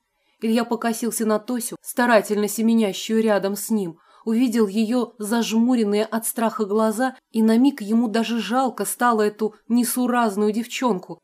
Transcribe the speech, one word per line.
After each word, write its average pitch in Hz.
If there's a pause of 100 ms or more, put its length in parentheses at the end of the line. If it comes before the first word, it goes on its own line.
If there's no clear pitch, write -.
(420)
Илья 226
покосился 226
на 214
Тосю, 233
старательно 208
семенящую 220
рядом 202
с -
ним, 190 (280)
увидел 226
ее 220
зажмуренные 220
от 220
страха 220
глаза, 220 (140)
и 220
на 220
миг 277
ему 226
даже 226
жалко 254
стало 233
эту 208 (140)
несуразную 233
девчонку, 214